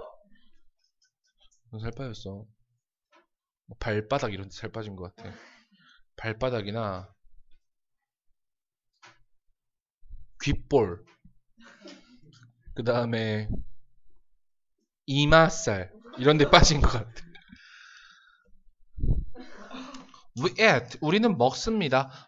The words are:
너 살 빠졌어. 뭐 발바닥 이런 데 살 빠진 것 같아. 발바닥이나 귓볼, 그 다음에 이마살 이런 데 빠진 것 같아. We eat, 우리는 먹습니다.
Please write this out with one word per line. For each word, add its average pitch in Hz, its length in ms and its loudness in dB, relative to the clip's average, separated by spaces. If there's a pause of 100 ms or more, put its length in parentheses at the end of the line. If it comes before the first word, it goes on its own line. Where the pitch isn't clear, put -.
(1700)
너 110 80 -12
살 113 120 -6
빠졌어. 104 540 -12 (1200)
뭐 - 120 -20
발바닥 110 540 -4
이런 98 160 -12
데 - 60 -20
살 - 160 -12
빠진 107 240 -12
것 92 200 -14
같아. - 160 -18 (880)
발바닥이나 107 920 -6 (3250)
귓볼, 120 600 0 (1700)
그 123 80 -8
다음에 113 640 -2 (1600)
이마살 143 840 4 (260)
이런 147 200 6
데 143 120 6
빠진 156 320 8
것 123 100 6
같아. 113 180 -4 (3250)
We 359 220 0
eat, 208 420 4
우리는 190 360 2
먹습니다. 131 720 0 (160)